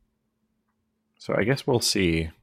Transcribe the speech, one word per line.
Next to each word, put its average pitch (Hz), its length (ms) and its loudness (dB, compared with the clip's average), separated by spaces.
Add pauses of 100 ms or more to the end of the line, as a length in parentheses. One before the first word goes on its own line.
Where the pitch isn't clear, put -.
(1200)
so - 180 -6
I 101 80 2
guess 135 220 -2
we'll 123 140 2
see. 82 500 0 (120)